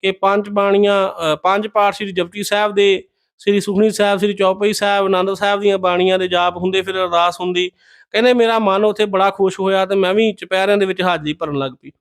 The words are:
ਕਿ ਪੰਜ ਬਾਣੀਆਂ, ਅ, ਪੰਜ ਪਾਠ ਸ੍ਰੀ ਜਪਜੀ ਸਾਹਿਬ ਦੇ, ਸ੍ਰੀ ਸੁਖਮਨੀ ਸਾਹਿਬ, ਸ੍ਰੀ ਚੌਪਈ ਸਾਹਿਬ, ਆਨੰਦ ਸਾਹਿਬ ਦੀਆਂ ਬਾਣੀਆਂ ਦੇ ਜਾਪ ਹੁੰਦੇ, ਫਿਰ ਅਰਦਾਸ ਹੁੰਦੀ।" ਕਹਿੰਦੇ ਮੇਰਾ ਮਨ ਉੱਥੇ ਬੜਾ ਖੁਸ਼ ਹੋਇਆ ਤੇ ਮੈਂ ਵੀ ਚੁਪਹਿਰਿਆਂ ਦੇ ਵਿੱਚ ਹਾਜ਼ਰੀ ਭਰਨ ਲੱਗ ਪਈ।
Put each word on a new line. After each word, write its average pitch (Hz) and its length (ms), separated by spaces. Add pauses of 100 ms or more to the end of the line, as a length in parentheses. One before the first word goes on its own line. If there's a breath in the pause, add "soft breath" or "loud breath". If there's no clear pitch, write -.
ਕਿ 190 80
ਪੰਜ 202 380
ਬਾਣੀਆਂ, 202 600
ਅ, 160 260
ਪੰਜ 196 320
ਪਾਠ 202 260
ਸ੍ਰੀ 202 180
ਜਪਜੀ 180 320
ਸਾਹਿਬ 208 300
ਦੇ, 196 300 (340)
ਸ੍ਰੀ 202 220
ਸੁਖਮਨੀ 202 300
ਸਾਹਿਬ, 202 300
ਸ੍ਰੀ 202 140
ਚੌਪਈ 196 400
ਸਾਹਿਬ, 202 320
ਆਨੰਦ 190 280
ਸਾਹਿਬ 202 260
ਦੀਆਂ 202 180
ਬਾਣੀਆਂ 185 420
ਦੇ 185 80
ਜਾਪ 175 300
ਹੁੰਦੇ, 190 240
ਫਿਰ 185 140
ਅਰਦਾਸ 175 460
ਹੁੰਦੀ।" 180 300 (400 soft breath)
ਕਹਿੰਦੇ 240 220
ਮੇਰਾ 226 260
ਮਨ 202 260
ਉੱਥੇ 214 200
ਬੜਾ 196 240
ਖੁਸ਼ 190 300
ਹੋਇਆ 190 260
ਤੇ 190 100
ਮੈਂ 185 180
ਵੀ 220 200
ਚੁਪਹਿਰਿਆਂ 190 440
ਦੇ 202 80
ਵਿੱਚ 190 160
ਹਾਜ਼ਰੀ 160 320
ਭਰਨ 151 240
ਲੱਗ 135 140 (100)
ਪਈ। 135 200